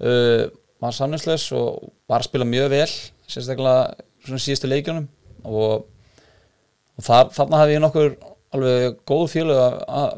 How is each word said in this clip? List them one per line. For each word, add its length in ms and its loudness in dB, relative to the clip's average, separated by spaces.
uh, 460 2
var 180 -6
samningslaus 580 -4
og 380 -4
var 160 0
að 80 -8
spila 160 -2
mjög 260 0
vel, 160 2
sérstaklega 760 -2
svona 180 -10
síðustu 320 -4
leikjunum 380 -2
og, 420 -2
og 80 -12
þar, 240 6
þarna 260 0
hafði 160 6
ég 80 2
nokkur 300 2
alveg 560 0
góð 240 0
félög 280 0
að, 200 4
að 320 -2